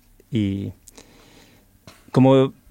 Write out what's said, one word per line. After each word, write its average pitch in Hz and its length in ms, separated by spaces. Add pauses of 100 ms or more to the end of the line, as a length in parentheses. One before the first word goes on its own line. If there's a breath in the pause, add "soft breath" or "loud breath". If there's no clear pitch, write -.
(300)
y 101 420 (1400 soft breath)
como 135 420 (180)